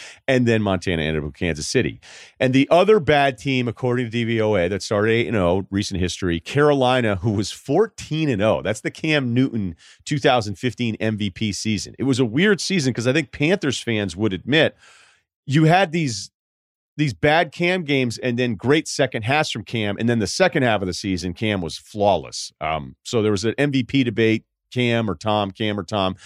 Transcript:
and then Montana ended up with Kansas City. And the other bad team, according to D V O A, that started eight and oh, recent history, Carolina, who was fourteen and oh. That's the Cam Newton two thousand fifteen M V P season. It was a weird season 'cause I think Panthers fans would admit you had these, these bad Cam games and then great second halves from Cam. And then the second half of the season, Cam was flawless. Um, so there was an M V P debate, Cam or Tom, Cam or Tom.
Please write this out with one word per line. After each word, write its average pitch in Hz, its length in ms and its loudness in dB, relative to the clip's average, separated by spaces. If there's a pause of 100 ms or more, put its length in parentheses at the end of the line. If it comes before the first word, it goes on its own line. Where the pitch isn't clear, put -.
(260)
and 127 220 4
then 113 140 2
Montana 92 400 0
ended 78 200 0
up 73 40 -6
with 73 100 -8
Kansas 78 320 -4
City. 69 320 -2 (400)
And 127 140 2
the 131 180 4
other 196 300 6
bad 139 360 2
team, 127 300 -2
according 123 380 -2
to 117 40 -8
D 117 140 -2
V 113 160 0
O 107 160 2
A, 87 140 2
that 98 120 -4
started 107 300 0
eight 113 160 2
and 110 80 -4
oh, 95 340 2
recent 101 300 -4
history, 87 400 -2
Carolina, 127 760 2
who 107 140 -2
was 101 200 -4
fourteen 156 800 -2
and 101 120 -2
oh. 101 200 2
That's 92 180 -4
the 165 100 -8
Cam 143 440 -2
Newton 117 420 -2 (300)
two 151 120 -2
thousand 117 380 2
fifteen 120 460 -4
M 110 160 -2
V 104 120 -2
P 104 220 -4
season. 104 480 -4
It 104 40 -4
was 127 160 0
a 131 60 2
weird 165 360 2
season 139 320 0
'cause 117 120 -4
I 127 60 4
think 147 220 -2
Panthers 156 480 0
fans 104 340 -2
would 104 160 0
admit 120 460 0 (680)
you 151 200 4
had 175 260 4
these, 135 400 -4 (680)
these 143 160 0
bad 151 400 2
Cam 175 300 0
games 135 340 0
and 120 200 -2
then 123 180 0
great 143 300 2
second 123 380 -2
halves 147 280 0
from 110 120 -8
Cam. 104 340 -2
And 117 120 0
then 117 100 2
the 98 80 0
second 175 360 2
half 110 180 2
of 95 60 -4
the 87 60 -4
season, 92 400 -4
Cam 104 280 -2
was 80 160 -8
flawless. 95 800 -2
Um, 76 440 -6
so 117 180 -2
there 107 100 2
was 101 140 -2
an 110 120 0
M 143 140 0
V 131 120 0
P 139 200 0
debate, 113 400 2 (300)
Cam 117 360 0
or 87 60 -4
Tom, 104 360 -2
Cam 104 280 -4
or 95 40 -8
Tom. 95 420 -2